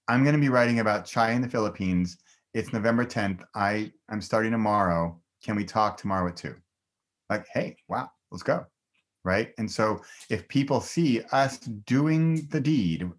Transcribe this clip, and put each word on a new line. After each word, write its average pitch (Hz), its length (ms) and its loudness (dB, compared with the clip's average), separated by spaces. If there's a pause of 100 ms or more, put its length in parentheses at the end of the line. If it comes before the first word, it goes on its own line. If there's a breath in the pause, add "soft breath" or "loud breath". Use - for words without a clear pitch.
"I'm 123 160 4
gonna 147 160 4
be 143 100 4
writing 120 300 4
about 104 260 0
chai 113 280 0
in 123 100 0
the 123 40 -4
Philippines, 92 720 -2 (380 soft breath)
it's 113 180 -4
November 117 320 2
tenth, 98 380 -4 (100)
I, 104 380 -2 (180)
I'm 107 120 -6
starting 110 300 0
tomorrow, 98 680 0 (220)
can 107 120 -4
we 104 80 -2
talk 104 320 0
tomorrow 95 320 -2
at 87 80 -6
two?" 76 200 -12 (720)
Like, - 240 -2
"Hey, 107 240 -4 (100)
wow, 123 220 -6 (220)
let's 92 100 -14
go," 165 240 -6 (580)
right? 101 360 0
And 110 100 -4
so 107 320 0 (300 loud breath)
if 98 160 -4
people 135 340 0
see 135 400 0 (100)
us 135 280 0
doing 151 880 0
the 156 120 -2
deed, 98 480 0 (120)